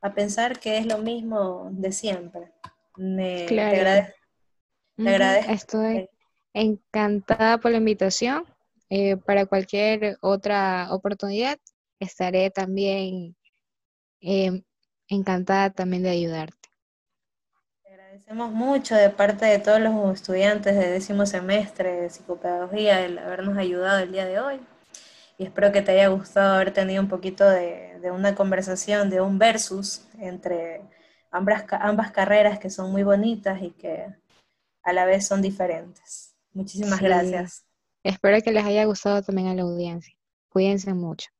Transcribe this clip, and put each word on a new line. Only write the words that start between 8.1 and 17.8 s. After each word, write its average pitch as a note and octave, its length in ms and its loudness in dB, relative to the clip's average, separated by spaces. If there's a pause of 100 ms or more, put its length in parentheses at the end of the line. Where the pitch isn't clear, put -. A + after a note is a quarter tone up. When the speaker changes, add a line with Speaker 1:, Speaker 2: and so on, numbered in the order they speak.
Speaker 2:
Eh, G3 260 0
para G3 300 0
cualquier G#3 760 -2
otra G3 680 0
oportunidad, G3+ 680 -4 (420)
estaré F#3 500 -2
también, F#3+ 840 -4 (840)
em, F#3 440 -2 (440)
encantada G3 640 0
también F3+ 340 -4
de F#3 60 0
ayudarte. E3 600 -6 (1120)